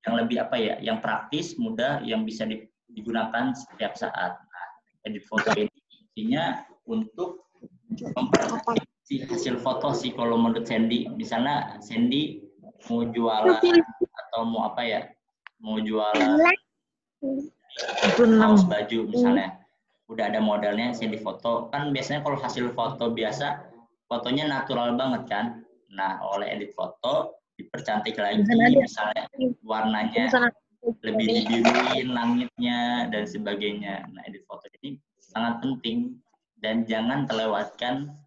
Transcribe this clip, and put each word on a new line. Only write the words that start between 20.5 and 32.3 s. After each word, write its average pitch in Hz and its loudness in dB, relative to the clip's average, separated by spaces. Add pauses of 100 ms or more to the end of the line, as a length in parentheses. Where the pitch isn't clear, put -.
Sandy 107 -4
foto. 117 -4
Kan 147 -4
biasanya 143 -2
kalau 143 -2
hasil 123 -4
foto 117 -2
biasa, 135 -4 (440)
fotonya 123 -2
natural 120 -2
banget 127 -2
kan. 104 -2 (480)
Nah, 95 -2 (160)
oleh 101 -4
edit 101 -10
foto - -4 (200)
dipercantik - -4
lagi, 208 2
misalnya 226 6 (320)
warnanya 214 0 (720)
lebih 220 0 (180)
dibiruin 120 4
langitnya 120 0